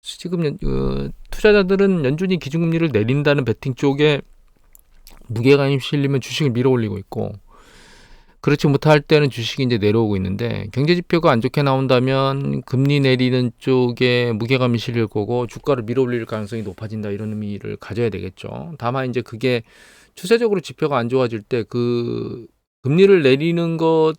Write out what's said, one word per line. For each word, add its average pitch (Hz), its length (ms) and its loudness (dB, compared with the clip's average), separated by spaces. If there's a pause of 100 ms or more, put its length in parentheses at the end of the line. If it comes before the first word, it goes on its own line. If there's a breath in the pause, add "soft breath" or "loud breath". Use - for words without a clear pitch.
지금 170 420 -6
연-, 143 140 -4
그, 131 520 -2 (200)
투자자들은 196 720 2
연준이 175 320 0
기준금리를 165 540 -2
내린다는 139 540 2
베팅 120 280 -4
쪽에 143 480 2 (1040)
무게감이 135 520 2
실리면 139 420 -2
주식을 135 300 -2
밀어올리고 117 480 0
있고, 104 340 -8 (1080 soft breath)
그렇지 143 260 2
못할 147 340 4
때는 147 300 2
주식이 117 320 -4
이제 120 160 2
내려오고 104 380 2
있는데, 98 540 -4
경제 147 220 0
지표가 170 380 2
안 117 100 2
좋게 135 220 0
나온다면 135 1000 0
금리 139 380 0
내리는 127 580 2
쪽에 123 760 2
무게감이 120 440 0
실릴 117 300 -2
거고, 113 400 -4
주가를 135 340 -4
밀어올릴 120 460 -2
가능성이 110 340 -8
높아진다, 104 480 -10
이런 104 200 -6
의미를 104 480 -8
가져야 110 340 -4
되겠죠. 104 680 -12
다만 131 320 -4
이제 120 120 -4
그게 120 420 -4 (520 soft breath)
추세적으로 208 460 0
지표가 - 360 -4
안 117 120 -2
좋아질 120 320 0
때 117 220 -4
그 120 840 -4 (360)
금리를 180 400 6
내리는 165 540 2
것 160 420 2